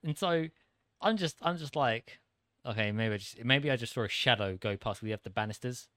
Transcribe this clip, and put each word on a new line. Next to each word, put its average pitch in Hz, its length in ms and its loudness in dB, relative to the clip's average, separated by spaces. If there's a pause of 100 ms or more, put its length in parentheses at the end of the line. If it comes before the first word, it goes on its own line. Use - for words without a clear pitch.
And 151 140 -2
so 170 300 2 (540)
I'm 220 160 4
just, 175 240 -2
I'm 170 160 0
just 151 180 -8
like, 120 440 0 (480)
Okay, 107 240 0
maybe 110 220 0
I 104 40 0
just, 101 280 -10
maybe 139 260 4
I 135 60 2
just 117 160 -4
saw 123 100 -2
a 104 60 0
shadow 104 480 2
go 101 180 0
past. 98 260 -6
We 110 100 -4
have 107 120 -4
the - 60 -12
banisters. 107 680 -4